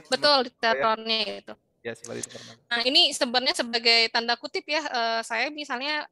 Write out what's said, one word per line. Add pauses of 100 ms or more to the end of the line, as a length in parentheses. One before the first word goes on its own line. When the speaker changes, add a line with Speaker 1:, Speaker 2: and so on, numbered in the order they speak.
Speaker 1:
Betul,
Speaker 2:
teman
saya.
Speaker 1:
diterornya (240)
itu. (280)
Speaker 2:
Ya,
seperti
itu
pernah. (160)
Speaker 1:
Nah,
ini
sebenarnya
sebagai (140)
tanda
kutip
ya,
eh,
saya
misalnya